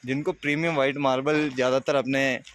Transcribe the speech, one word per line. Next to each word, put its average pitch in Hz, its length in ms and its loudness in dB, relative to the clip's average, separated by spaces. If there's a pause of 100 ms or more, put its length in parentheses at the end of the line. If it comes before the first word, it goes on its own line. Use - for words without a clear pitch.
जिनको 143 260 -2
प्रीमियम 156 420 -2
वाइट 139 240 2
मार्बल 143 520 0
ज़्यादातर 127 440 0
अपने 135 460 0 (140)